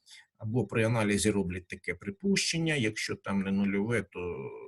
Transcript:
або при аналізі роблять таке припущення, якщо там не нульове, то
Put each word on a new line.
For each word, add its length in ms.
або 280
при 180
аналізі 460
роблять 380
таке 260
припущення, 800
якщо 420
там 260
не 80
нульове, 520
то 480